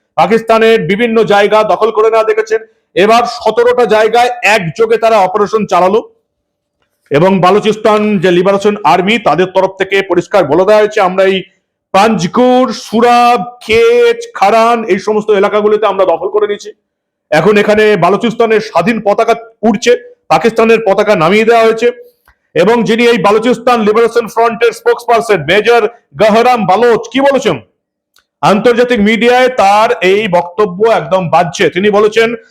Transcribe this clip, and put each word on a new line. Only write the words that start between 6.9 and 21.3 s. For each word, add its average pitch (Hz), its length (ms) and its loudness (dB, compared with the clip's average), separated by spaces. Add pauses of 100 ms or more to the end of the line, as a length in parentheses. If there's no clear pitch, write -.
এবং 185 300 2
বালুচিস্তান 214 800 0
যে 175 120 0
লিবারেশন 196 540 0
আর্মি 180 340 2
তাদের 180 280 0
তরফ 190 320 -2
থেকে 190 240 -2
পরিষ্কার 175 420 0
বলে 147 200 0
দেওয়া 214 140 4
হয়েছে, 214 220 0
"আমরা 190 240 0
এই 190 180 -2 (500)
পাঞ্জগুর, 226 800 0
সুরাব, 240 680 0 (180)
খেচ, 233 560 0 (180)
খারান 226 500 0
এই 185 140 -2
সমস্ত 214 320 -4
এলাকাগুলিতে 208 560 0
আমরা 190 180 0
দখল 170 240 -2
করে 208 180 -2
নিয়েছি।" 202 260 -8 (580)
এখন 156 260 2
এখানে 214 400 2
বালুচিস্তানের 214 640 0
স্বাধীন 208 440 -2
পতাকা 220 300 0 (280)
উড়ছে, 233 340 0 (320)
পাকিস্তানের 220 580 2
পতাকা 196 300 0
নামিয়ে 180 280 2